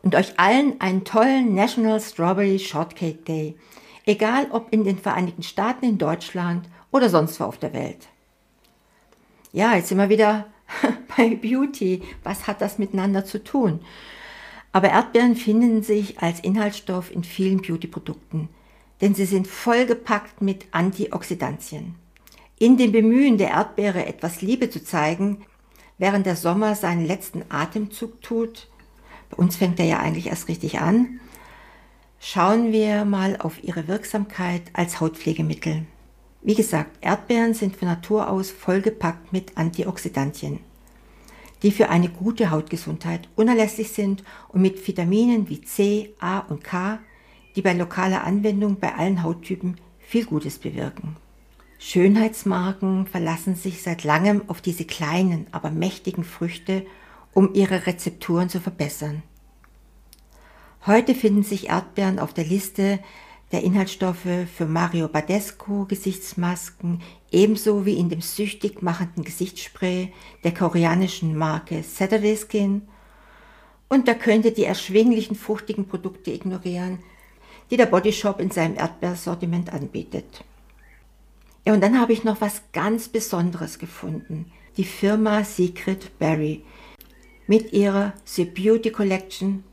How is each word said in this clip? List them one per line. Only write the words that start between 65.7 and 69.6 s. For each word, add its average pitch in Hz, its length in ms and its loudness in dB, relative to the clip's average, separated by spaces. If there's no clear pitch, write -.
Gesichtsmasken, 175 1160 -6
ebenso 208 560 2
wie 202 120 0
in 170 100 0
dem 165 120 -4
süchtig - 600 -6
machenden 170 400 -4
Gesichtsspray 185 920 -6